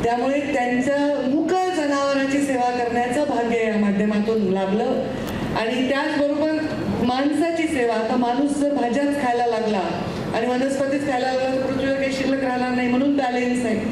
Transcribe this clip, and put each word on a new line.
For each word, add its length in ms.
त्यामुळे 360
त्यांचं 880
मूक 220
जनावरांची 840
सेवा 460
करण्याचं 400
भाग्य 440
या 100
माध्यमातून 640
लाभलं. 600
आणि 300
त्याचबरोबर 640
माणसाची 580
सेवा. 300
आता 220
माणूस 360
जर 220
भाज्याच 480
खायला 240
लागला 360
आणि 120
वनस्पतीच 600
खायला 220
लागला, 240
तर 60
पृथ्वीवर 340
काही 180
शिल्लक 300
राहणार 260
नाही, 180
म्हणून 300
बॅलन्स 480
आहे 140